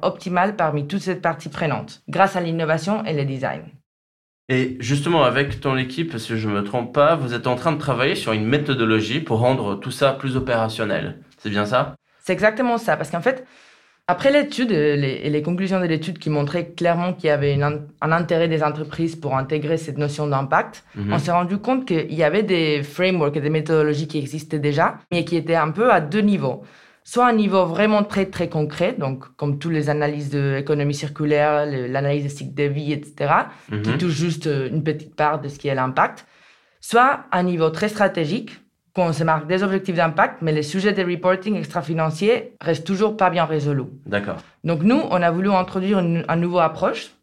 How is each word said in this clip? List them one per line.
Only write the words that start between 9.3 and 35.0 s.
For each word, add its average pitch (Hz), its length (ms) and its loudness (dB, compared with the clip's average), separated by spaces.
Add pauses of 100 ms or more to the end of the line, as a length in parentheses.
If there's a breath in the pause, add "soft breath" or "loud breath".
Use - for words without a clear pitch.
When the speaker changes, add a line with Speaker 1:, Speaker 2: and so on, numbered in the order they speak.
Speaker 2:
rendre 117 380 2
tout 120 160 -8
ça 135 200 2
plus 135 240 -4
opérationnel. 110 840 -2 (180)
C'est - 100 -8
bien 104 160 0
ça ? 127 300 0 (280)
Speaker 1:
C'est 185 120 -2
exactement 220 420 2
ça, 214 200 -2
parce 156 140 -6
qu'en 170 120 -4
fait, 262 240 -2 (640 soft breath)
après 180 220 2
l'étude, 277 420 2
euh, 147 240 4
les, 139 280 -2
et 151 60 -2
les 151 120 0
conclusions 180 380 0
de 180 60 0
l'étude 160 320 -2
qui - 100 -8
montraient 151 380 0
clairement 170 480 0
qu'il 160 140 -2
y - 20 6
avait 143 240 2
une 143 80 2
in-, 147 200 -2 (200)
un 156 100 0
intérêt 165 360 2
des 156 140 0
entreprises 156 540 -2
pour 143 200 -2
intégrer 151 420 -2
cette 151 180 -10
notion 147 300 -2
d'impact, 147 580 0 (120 soft breath)
Speaker 2:
Mhm. - 180 -2
Speaker 1:
on 170 40 2
s'est 156 140 -2
rendu 175 260 0
compte 262 280 -2
qu'il 156 260 -2
y 156 120 2
avait 165 180 4
des 160 400 2
frameworks 160 540 0
et 156 40 -2
des 143 80 0
méthodologies 156 600 2
qui 156 100 -6
existaient 151 400 -6
déjà, 147 400 0 (140 loud breath)
mais 170 120 2
qui 170 120 -2
étaient 160 180 0
un 156 160 2
peu 226 200 2
à 190 100 6
deux 156 200 0
niveaux. 165 420 0 (420 loud breath)
Soit 240 220 2
un 240 60 4
niveau 196 340 4
vraiment 208 380 2
très, 196 220 -2
très 180 220 -4
concret, 165 480 -2
donc 131 280 -4 (100)
comme 143 240 -2
toutes 165 140 -4
les 151 180 0
analyses 147 400 -2
d'économie 143 640 0
circulaire, 147 720 2
le, 131 220 -4
l'analyse 143 340 0
de 143 60 -4
cycle 135 260 -10
de 143 80 0
vie, 143 300 0
et 143 100 -4
cetera, 151 460 0 (200 loud breath)
qui 104 220 -2
Speaker 2:
Mhm. 131 80 0
Speaker 1:
touche 170 140 0
juste, 160 340 -2
euh, 139 220 -2
une 151 160 -2
petite 151 320 -6